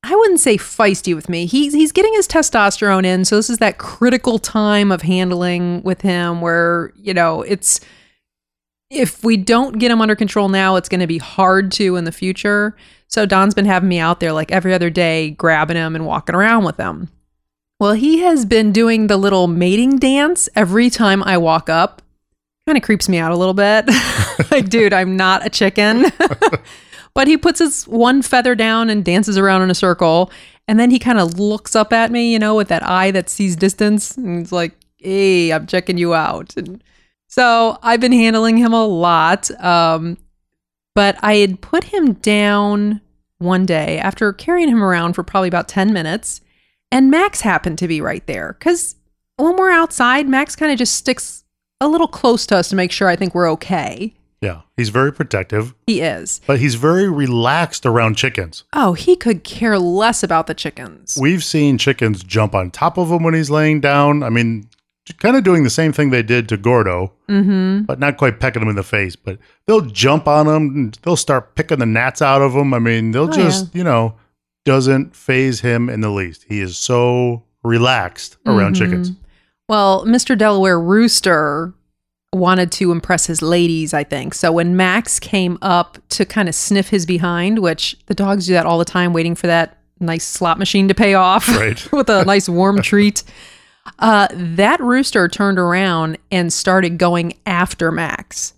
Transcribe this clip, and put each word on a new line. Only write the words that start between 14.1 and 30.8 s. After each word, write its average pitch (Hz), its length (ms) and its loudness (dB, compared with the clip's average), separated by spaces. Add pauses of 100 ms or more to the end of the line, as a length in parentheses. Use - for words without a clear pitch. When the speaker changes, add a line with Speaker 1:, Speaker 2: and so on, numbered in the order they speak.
Speaker 1:
there, 165 120 -2
like, 156 180 -4
every 185 240 0
other 175 160 0
day, 160 400 -2
grabbing 156 460 0
him 160 180 -4
and 160 120 -6
walking 151 280 -6
around 214 300 2
with 160 140 -4
him. 85 320 -8 (680)
Well, 202 140 2
he 302 260 2
has 320 260 2
been 220 260 2
doing 226 360 2
the 202 80 2
little 196 320 2
mating 196 500 2
dance 285 560 0
every 214 360 2
time 196 340 0
I 190 140 0
walk 160 300 0
up. 165 340 0 (640)
Kinda 302 140 2
creeps - 280 -2
me 180 100 2
out 165 140 -2
a 175 40 0
little 185 180 0
bit. 214 400 2
<laughs> 254 60 2 (500)
Like, 254 180 2
dude, 214 240 4
I'm 185 240 0
not 190 300 0
a 214 40 -4
chicken. 214 600 2
<laughs> - 1040 -4
But 269 140 2
he 320 80 6
puts 330 240 0
his 302 260 -2
one 240 360 2
feather 247 340 2
down 226 340 0
and 208 140 0
dances 190 340 0
around 190 240 4
in 185 80 2
a 175 40 2
circle. 175 580 2 (340)
And 220 140 2